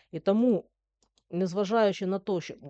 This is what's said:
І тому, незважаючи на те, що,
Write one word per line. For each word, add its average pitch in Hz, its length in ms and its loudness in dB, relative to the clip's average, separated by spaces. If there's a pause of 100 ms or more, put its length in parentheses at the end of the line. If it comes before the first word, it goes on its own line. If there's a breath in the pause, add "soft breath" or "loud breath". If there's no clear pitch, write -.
(120 soft breath)
І 160 80 -10
тому, 214 460 2 (640)
незважаючи 190 760 0
на 190 140 -2
те, 185 220 -2
що, - 140 -12 (140)